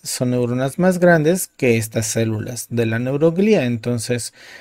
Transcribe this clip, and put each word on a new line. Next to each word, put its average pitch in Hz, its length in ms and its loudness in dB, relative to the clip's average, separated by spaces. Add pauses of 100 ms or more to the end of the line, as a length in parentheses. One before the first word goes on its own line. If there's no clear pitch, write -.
son - 280 -4
neuronas 123 480 -2
más 180 200 2
grandes 170 580 2
que 120 200 2
estas 110 300 -4
células 113 640 -4
de 117 160 0
la 113 120 -2
neuroglía. 165 640 2
Entonces, 120 680 -4 (280)